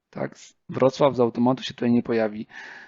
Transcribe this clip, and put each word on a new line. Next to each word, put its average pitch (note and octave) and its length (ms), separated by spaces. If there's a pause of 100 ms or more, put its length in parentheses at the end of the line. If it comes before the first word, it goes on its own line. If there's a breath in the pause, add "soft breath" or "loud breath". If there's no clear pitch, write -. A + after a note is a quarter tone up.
(100)
tak? C#3 280
Z-, - 160 (140)
Wrocław C3+ 480
z B2 40
automatu A#2+ 420
się - 120
tutaj A#2+ 180
nie A#2+ 100
pojawi. A2 440 (420 loud breath)